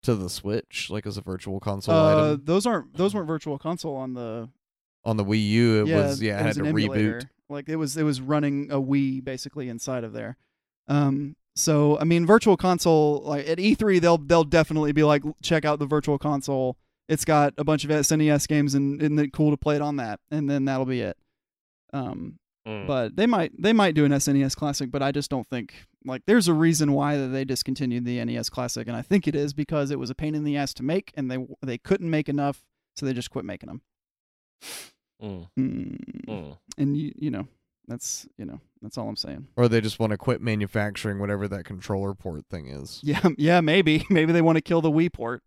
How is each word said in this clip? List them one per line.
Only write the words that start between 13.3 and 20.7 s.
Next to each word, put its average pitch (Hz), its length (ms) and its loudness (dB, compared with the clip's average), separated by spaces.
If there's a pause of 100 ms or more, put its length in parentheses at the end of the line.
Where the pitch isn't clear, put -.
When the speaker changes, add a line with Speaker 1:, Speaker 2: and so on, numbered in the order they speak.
Speaker 2:
at 165 120 -2
E 202 160 4
three, 196 240 4
they'll, 170 180 6
they'll 160 280 4
definitely 156 480 2
be 156 100 4
like, 147 200 4 (200)
"Check 156 220 0
out 151 140 0
the 147 60 -2
virtual 143 320 0
console. 135 600 -2 (300)
It's 160 180 0
got 147 320 4
a 151 60 -2
bunch 151 200 2
of 147 80 -2
S 151 200 2
N 156 100 4
E 151 80 4
S 147 180 2
games 147 280 2
and 139 260 0
isn't 151 180 2
it 147 140 0
cool 151 180 2
to 147 60 0
play 147 180 0
it 143 60 0
on 147 160 -2
that?" 113 220 -8 (120)
And 151 180 -2
then 139 160 0
that'll 135 200 -2